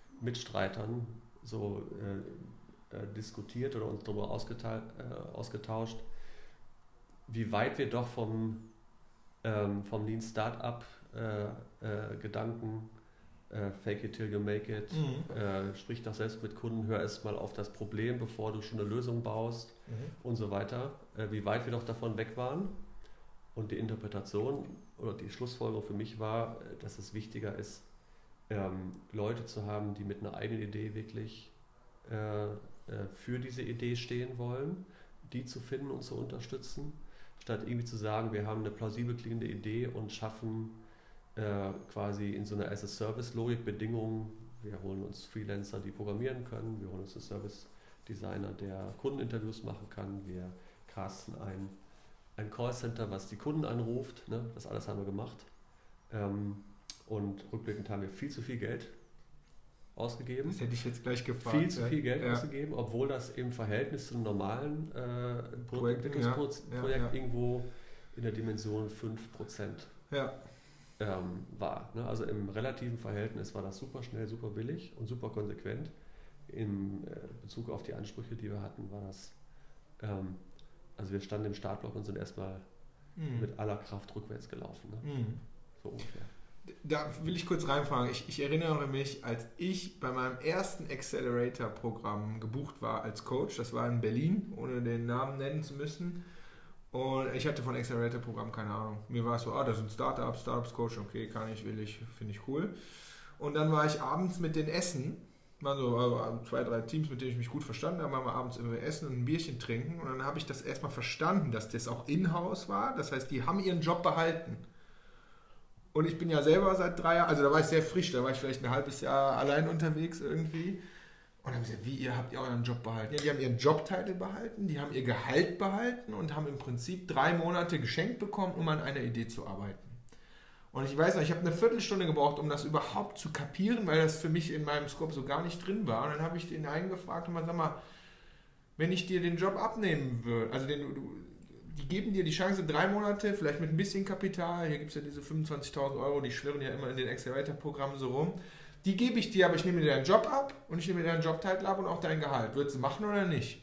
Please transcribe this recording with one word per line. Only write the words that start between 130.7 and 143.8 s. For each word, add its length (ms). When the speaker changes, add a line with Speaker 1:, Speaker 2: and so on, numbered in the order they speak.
Speaker 2:
Und 140
ich 120
weiß 160
noch, 80
ich 80
habe 120
eine 100
Viertelstunde 540
gebraucht, 340
um 80
das 160
überhaupt 540
zu 140
kapieren, 540
weil 160
das 140
für 120
mich 240
in 120
meinem 240
Scope 240
so 100
gar 220
nicht 200
drin 220
war. 200
Und 80
dann 80
habe 140
ich 120
den 180
einen 220
gefragt, 400
und 60
mal, 120
sag 80
mal, 260
wenn 120
ich 160
dir 140
den 160
Job 200
abnehmen 680
würde, 280
also 140
den, 260
du, 200
die 100
geben 240
dir 120
die 60
Chance, 340
drei 240
Monate, 460
vielleicht 260
mit 100
ein 60
bisschen 280